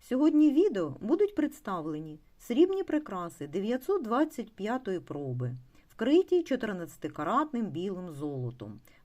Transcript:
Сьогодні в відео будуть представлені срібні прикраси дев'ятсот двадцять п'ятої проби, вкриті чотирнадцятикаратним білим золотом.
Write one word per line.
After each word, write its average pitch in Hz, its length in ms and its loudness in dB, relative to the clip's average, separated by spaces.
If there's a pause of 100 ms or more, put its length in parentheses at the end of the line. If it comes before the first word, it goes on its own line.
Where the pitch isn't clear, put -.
Сьогодні 302 480 6
в 262 40 4
відео 226 480 2
будуть 392 340 2
представлені 160 840 -4 (180)
срібні 359 460 4
прикраси 180 640 -4
дев'ятсот 240 560 -2
двадцять 240 520 -2
п'ятої 202 440 -4
проби, 127 560 -6 (340)
вкриті 339 540 2
чотирнадцятикаратним 214 1200 -4
білим 180 460 -6
золотом. 127 680 -8 (260)